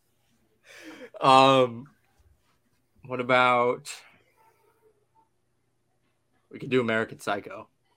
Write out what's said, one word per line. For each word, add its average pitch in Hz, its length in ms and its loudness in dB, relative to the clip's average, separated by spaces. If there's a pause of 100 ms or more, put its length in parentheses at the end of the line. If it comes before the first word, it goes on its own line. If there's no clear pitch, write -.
(1200)
Um, 131 640 4 (1160)
what 123 140 -10
about, 123 760 0 (2500)
we - 100 -18
could - 100 -12
do 127 100 0
American 113 400 -4
Psycho. 104 480 -8 (300)